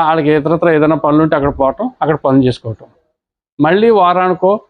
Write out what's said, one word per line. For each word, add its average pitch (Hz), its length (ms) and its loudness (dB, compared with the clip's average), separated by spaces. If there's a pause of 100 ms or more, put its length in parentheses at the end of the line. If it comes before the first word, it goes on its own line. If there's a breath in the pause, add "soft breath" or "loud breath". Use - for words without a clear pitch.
వాళ్ళకి 151 300 0
ఇతరత్ర 160 400 0
ఏదైనా 151 200 2
పనులు 151 260 0
ఉంటే 160 140 0
అక్కడ 143 220 -2
పోవటం, 135 280 -2 (160)
అక్కడ 151 220 -2
పనులు 135 220 2
చేసుకోవటం, 117 400 -8 (760)
మళ్ళీ 190 300 2
వారానికో 185 600 0 (200)